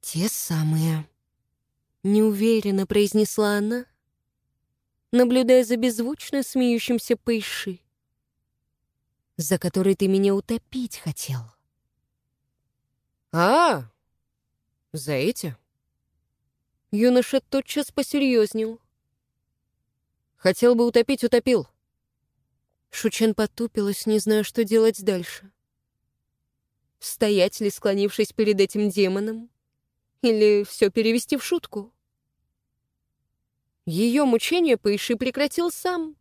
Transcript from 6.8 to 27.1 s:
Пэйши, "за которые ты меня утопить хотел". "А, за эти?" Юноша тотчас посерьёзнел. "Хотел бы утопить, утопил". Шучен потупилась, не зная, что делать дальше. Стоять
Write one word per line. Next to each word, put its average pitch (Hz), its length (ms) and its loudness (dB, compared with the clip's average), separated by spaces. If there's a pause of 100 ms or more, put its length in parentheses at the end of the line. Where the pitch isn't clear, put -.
Пэйши, 208 640 -6 (1600)
"за 165 200 -2
которые 185 380 0
ты 196 120 0
меня 196 280 2
утопить 233 640 -6
хотел". 135 440 -8 (1900)
"А, 190 580 2 (1000)
за 151 220 -8
эти?" 147 420 -4 (1400)
Юноша 240 500 2
тотчас - 500 -4
посерьёзнел. 233 880 0 (1600)
"Хотел 240 400 2
бы 233 100 2
утопить, 240 380 2
утопил". 240 440 2 (1200)
Шучен 220 440 -2
потупилась, 214 720 -4
не 214 140 2
зная, 214 240 0
что 233 200 -2
делать 220 400 2
дальше. 185 480 -6 (1500)
Стоять 208 600 0